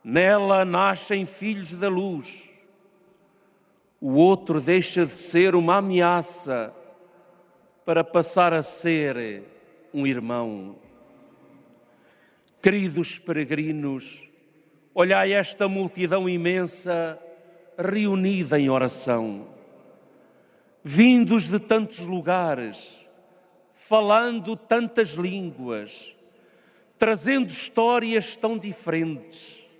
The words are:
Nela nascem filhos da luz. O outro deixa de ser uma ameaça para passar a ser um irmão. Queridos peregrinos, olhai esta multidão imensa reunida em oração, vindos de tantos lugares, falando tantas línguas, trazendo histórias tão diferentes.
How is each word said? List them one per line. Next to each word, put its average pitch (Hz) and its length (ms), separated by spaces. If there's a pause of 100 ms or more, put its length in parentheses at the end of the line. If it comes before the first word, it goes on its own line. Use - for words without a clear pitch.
Nela 190 600
nascem 190 600
filhos 196 480
da 190 160
luz. 180 600 (1500)
O 135 140
outro 170 480
deixa 175 440
de 135 80
ser 180 420
uma 175 220
ameaça 175 960 (1080)
para 165 200
passar 170 500
a 156 100
ser 123 800 (500)
um 143 120
irmão. 117 720 (1800)
Queridos 185 560
peregrinos, 151 1040 (720)
olhai 190 400
esta 202 340
multidão 185 640
imensa 170 880 (580)
reunida 190 800
em 139 120
oração, 117 800 (1400)
vindos 214 640
de 190 120
tantos 220 400
lugares, 170 1000 (760)
falando 220 800
tantas 226 580
línguas, 143 1000 (840)
trazendo 220 520
histórias 226 840
tão 220 220
diferentes. 165 960 (240)